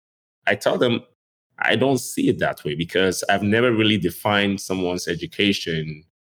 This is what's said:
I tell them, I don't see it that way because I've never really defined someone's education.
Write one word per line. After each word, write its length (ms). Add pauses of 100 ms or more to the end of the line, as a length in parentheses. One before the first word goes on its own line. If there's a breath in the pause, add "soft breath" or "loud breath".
(460)
I 80
tell 240
them, 240 (560)
I 180
don't 220
see 300
it 100
that 260
way 100
because 540
I've 140
never 300
really 260
defined 640
someone's 460
education. 960 (360)